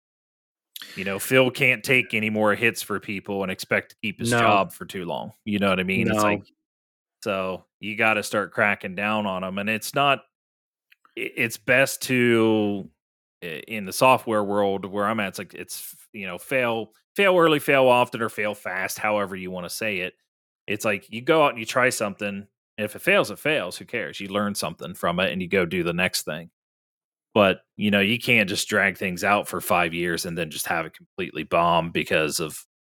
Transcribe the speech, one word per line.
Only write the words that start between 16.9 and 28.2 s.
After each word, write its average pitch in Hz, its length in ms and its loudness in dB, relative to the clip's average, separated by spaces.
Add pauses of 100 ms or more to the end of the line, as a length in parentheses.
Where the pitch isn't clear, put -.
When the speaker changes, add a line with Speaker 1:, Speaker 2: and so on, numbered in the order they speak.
Speaker 1:
fail 190 220 4
early, 165 220 6
fail 135 280 6
often, 123 340 4
or 113 80 -2
fail 104 240 -4
fast, 95 440 -6
however 101 380 -2
you 92 140 -8
wanna 90 200 -8
say 107 300 -4
it. 90 140 -6 (520)
It's 107 180 -6
like, 101 260 -2
you 113 120 -8
go 160 220 6
out 139 60 4
and 117 100 -10
you 110 60 -8
try 127 240 2
something. 104 380 -4 (500)
And 107 80 -2
if - 100 -10
it - 60 -14
fails, 151 280 2
it 95 80 -10
fails. 120 400 -2
Who 98 80 -16
cares? 95 340 -8
You 98 80 -8
learn 101 260 -2
something 85 400 -8
from 87 260 -2
it 92 120 2
and 92 100 -4
you 87 60 -8
go 92 180 2
do 90 180 -2
the 85 100 0
next 90 300 -2
thing. 85 260 -10 (840)
But, 95 280 6 (140)
you 104 160 0
know, 101 80 4
you 107 180 2
can't 110 300 2